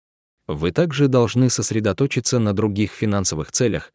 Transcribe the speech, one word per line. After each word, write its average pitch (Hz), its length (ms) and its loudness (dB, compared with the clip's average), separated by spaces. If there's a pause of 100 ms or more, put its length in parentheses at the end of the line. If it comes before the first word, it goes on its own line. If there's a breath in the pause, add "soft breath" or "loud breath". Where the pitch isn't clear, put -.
(480)
Вы 80 240 -2
также 143 380 0
должны 123 400 4
сосредоточиться 117 880 0
на 104 140 0
других 104 380 0
финансовых 98 600 -2
целях, 101 440 -2